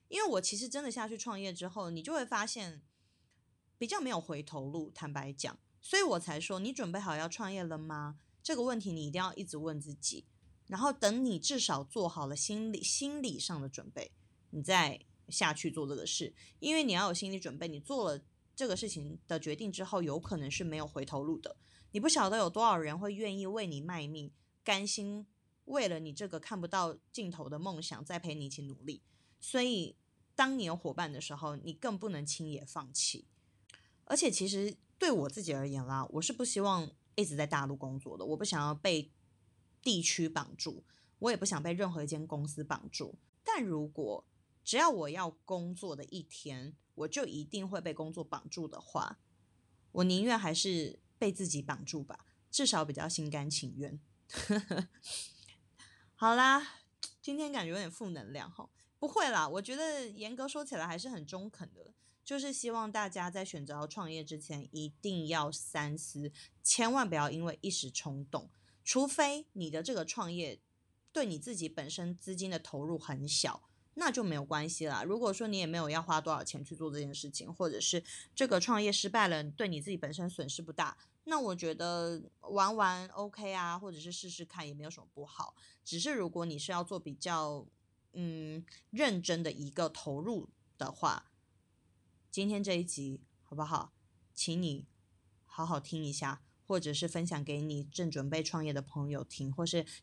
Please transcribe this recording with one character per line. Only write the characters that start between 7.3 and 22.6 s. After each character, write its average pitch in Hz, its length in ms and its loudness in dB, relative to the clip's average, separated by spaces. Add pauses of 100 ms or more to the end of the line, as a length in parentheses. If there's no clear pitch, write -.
业 190 120 -2
了 160 140 -2
吗？ 151 420 -6 (220)
这 320 140 0
个 240 80 2
问 247 160 2
题 196 120 -2
你 160 140 -2
一 147 60 -2
定 165 60 0
要 185 160 0
一 202 100 -6
直 165 140 -6
问 151 220 -2
自 147 140 -8
己， - 320 -4 (420)
然 190 120 -4
后 277 120 4
等 240 340 4
你 208 140 2
至 269 200 2
少 139 240 4
做 175 240 0
好 160 180 0
了 139 100 -2
心 214 360 -2
理， 208 100 -4
心 285 400 0
理 196 180 -2
上 160 220 -2
的 139 60 -4
准 - 220 -10
备， - 220 -8 (400)
你 147 100 -4
再 165 400 4 (260)
下 156 260 4
去 156 160 -2
做 147 180 -2
这 139 80 -2
个 98 100 -4
事。 - 280 -2 (260)
因 302 160 2
为 320 80 6
你 247 100 4
要 190 140 4
有 185 60 2
心 190 180 -2
理 190 80 -4
准 147 180 -6
备， 170 100 -4
你 151 120 -6
做 214 320 0
了 143 100 -2 (340)
这 262 120 -2
个 196 80 2
事 214 140 -2
情 156 380 -6
的 165 120 0
决 156 160 -2
定 208 160 -4
之 185 140 -4
后， 185 160 2
有 156 180 0
可 175 160 -4
能 143 160 -2
是 - 140 -2
没 156 100 -2
有 156 100 -2
回 139 200 -6
头 139 180 -2
路 156 160 0
的。 - 160 -8 (360)
你 208 80 0
不 254 80 4
晓 254 220 6
得 214 80 4
有 190 120 4
多 214 160 2